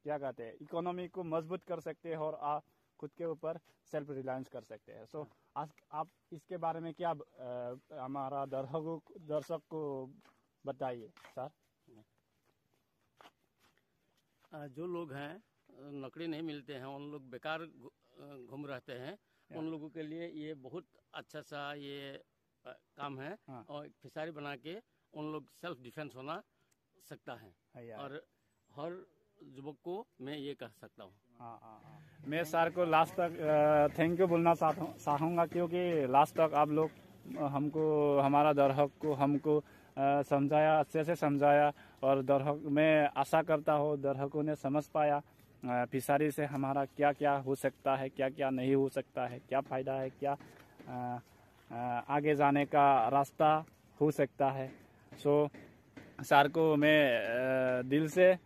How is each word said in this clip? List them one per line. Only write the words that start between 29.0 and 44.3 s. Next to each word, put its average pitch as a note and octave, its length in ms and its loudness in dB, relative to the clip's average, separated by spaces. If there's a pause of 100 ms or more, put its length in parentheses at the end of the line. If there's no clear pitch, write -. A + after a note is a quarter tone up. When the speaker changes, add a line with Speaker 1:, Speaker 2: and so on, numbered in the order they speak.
Speaker 2:
युवक C#3 400 -16
को F#3+ 240 -10 (140)
मैं C#3+ 160 -10
ये C#3 160 -10
कह B2+ 140 -14
सकता - 360 -20
हूँ। F#2+ 100 -20 (260)
Speaker 1:
हाँ, A#2 240 -16
हाँ, A2 200 -20
हाँ। - 160 -20 (280)
मैं D#3+ 160 -2
सर E3 260 2
को F3+ 160 0
लास्ट D#3+ 280 4
तक, E3+ 260 -2
अ, D3+ 600 4
थैंक E3+ 200 2
यू F#3+ 80 6
बोलना E3+ 260 4
चाहता D#3+ 280 2
हूँ, D#3 160 -8
चाहूँगा, E3 480 0
क्योंकि E3+ 640 0
लास्ट C#3 280 4
तक D#3+ 180 4
आप D3+ 160 4
लोग D#3 220 0 (460)
हमको, D3 840 2
हमारा C#3+ 340 6
दर्शक C#3 380 4 (100)
को D3+ 120 0
हमको, C#3+ 460 2
अ, C#3 640 -2
समझाया, D3+ 580 4
अच्छे D#3 240 0
से E3 120 0
समझाया C#3+ 580 6 (300)
और C3+ 180 4
दर्शक, C#3+ 440 0
मैं D3+ 520 4
आशा D#3+ 240 2
करता D#3 320 2
हूँ D3 240 2
दर्शकों C#3 460 -2